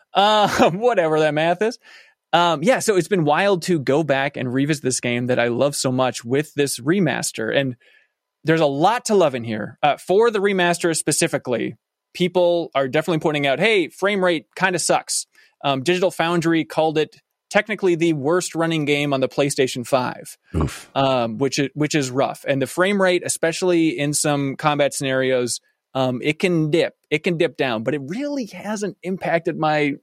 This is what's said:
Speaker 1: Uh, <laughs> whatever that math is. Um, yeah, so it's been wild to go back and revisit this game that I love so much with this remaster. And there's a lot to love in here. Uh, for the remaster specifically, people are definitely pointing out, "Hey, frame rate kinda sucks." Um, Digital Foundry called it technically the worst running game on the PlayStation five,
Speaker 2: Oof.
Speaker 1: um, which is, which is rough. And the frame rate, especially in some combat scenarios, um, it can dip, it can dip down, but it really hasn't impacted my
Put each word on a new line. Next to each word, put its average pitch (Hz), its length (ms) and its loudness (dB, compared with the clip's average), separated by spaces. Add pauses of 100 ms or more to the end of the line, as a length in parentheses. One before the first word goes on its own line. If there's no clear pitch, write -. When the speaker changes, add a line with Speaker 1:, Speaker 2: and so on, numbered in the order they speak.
(140)
Speaker 1:
Uh, 208 560 2
<laughs> 151 40 -2
whatever 180 460 0
that 151 140 2
math 165 260 0
is. 220 180 -2 (540)
Um, 165 300 2
yeah, 214 180 2
so 208 160 0
it's 165 120 0
been 180 160 2
wild 170 380 2
to 175 160 0
go 139 240 2
back 139 340 -2
and 123 160 -4
revisit 139 300 0
this 131 180 -2
game 120 260 -2
that 123 120 0
I 120 100 2
love 131 260 0
so - 180 -2
much 127 320 -2
with 135 300 -2
this 143 260 -2
remaster. 131 760 -2
And 135 200 0 (680)
there's 160 160 4
a 160 60 6
lot 170 400 2
to 220 80 0
love 165 200 4
in 120 100 -6
here. 113 380 -8
Uh, 143 140 4
for 220 340 2
the 214 100 -2
remaster 175 540 0
specifically, 127 840 -2 (400)
people 175 580 2
are 139 140 0
definitely 156 320 0
pointing 147 260 0
out, 135 140 0
"Hey, 196 280 2
frame 196 360 -2
rate 175 220 0 (100)
kinda 180 220 0
sucks." - 480 -2 (360)
Um, 139 200 0
Digital 180 280 0
Foundry 165 540 0
called 156 320 -2
it 151 240 -2 (300)
technically 202 440 0
the 165 200 2
worst 160 400 0
running 160 320 0
game 143 260 0
on 135 80 0
the 131 80 2
PlayStation 135 580 0
five, - 500 -4 (180)
Speaker 2:
Oof. - 420 -4
Speaker 1:
um, 127 420 0
which 135 200 0
is, 139 160 0
which 147 200 -2
is 139 160 0
rough. 123 380 -2
And 139 120 0
the 131 60 0
frame 190 340 0
rate, 180 240 2
especially 165 760 0
in 143 160 -2
some 143 420 -2
combat 147 380 0
scenarios, 131 680 0 (340)
um, 127 280 0
it 151 160 -2
can 165 320 2
dip, 147 240 0 (160)
it 156 120 0
can 180 140 0
dip 156 200 0
down, 120 280 -2
but 131 100 -2
it 147 120 -4
really 269 400 -6
hasn't 202 560 -8
impacted 170 540 -4
my 151 360 0 (100)